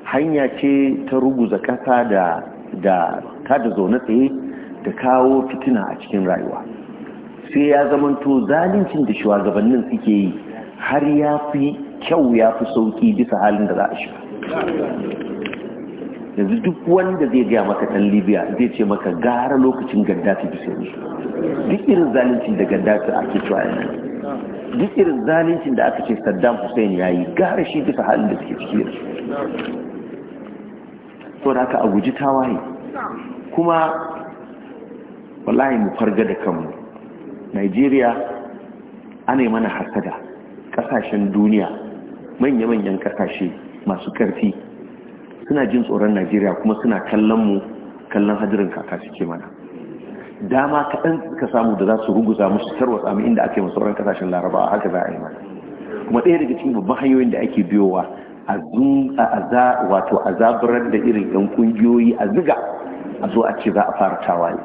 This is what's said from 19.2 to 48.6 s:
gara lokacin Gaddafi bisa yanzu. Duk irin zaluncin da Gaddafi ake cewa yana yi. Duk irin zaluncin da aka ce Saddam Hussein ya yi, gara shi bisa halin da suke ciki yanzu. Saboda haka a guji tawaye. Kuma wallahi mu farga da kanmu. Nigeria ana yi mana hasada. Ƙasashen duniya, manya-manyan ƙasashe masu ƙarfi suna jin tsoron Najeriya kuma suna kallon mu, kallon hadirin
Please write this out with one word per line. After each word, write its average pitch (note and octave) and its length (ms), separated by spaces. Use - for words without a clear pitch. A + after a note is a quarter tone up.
gara B2 360
lokacin A#2+ 480
Gaddafi - 420
bisa - 180
yanzu. - 280
Duk - 200
irin E3+ 240
zaluncin A#2+ 440
da G2+ 80
Gaddafi G2+ 460
ake - 360
cewa G2+ 180
yana - 160
yi. - 960
Duk G#3 200
irin F3 280
zaluncin E3 500
da A#2 120
aka - 180
ce A#2 100
Saddam A2 320
Hussein G#2+ 400
ya F#2 120
yi, F2+ 160
gara F#3 300
shi D3+ 160
bisa - 220
halin G3+ 260
da - 120
suke - 200
ciki - 160
yanzu. - 220
Saboda C3+ 160
haka - 240
a - 40
guji G2+ 300
tawaye. C3 400
Kuma E3 400
wallahi B2 320
mu G#2 220
farga G2+ 260
da G2 100
kanmu. E2 360
Nigeria A#2 560
ana C3 160
yi A#2 60
mana A2 200
hasada. - 440
Ƙasashen G#2 600
duniya, G#2 380
manya-manyan A2+ 580
ƙasashe - 540
masu G#2 320
ƙarfi G#3 380
suna C#3+ 200
jin A#2 160
tsoron G#2+ 320
Najeriya G2 460
kuma G#2+ 200
suna A2 180
kallon A2 340
mu, G2+ 140
kallon G#2 300
hadirin G2 320